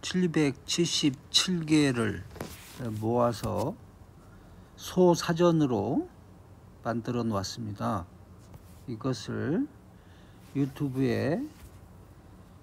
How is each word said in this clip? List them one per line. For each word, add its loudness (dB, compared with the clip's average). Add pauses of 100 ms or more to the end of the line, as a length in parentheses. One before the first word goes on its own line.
칠백칠십칠 0
개를 2 (760)
모아서 0 (1000)
소사전으로 4 (760)
만들어 -2
놓았습니다. -4 (840)
이것을 -4 (880)
유튜브에 0 (1200)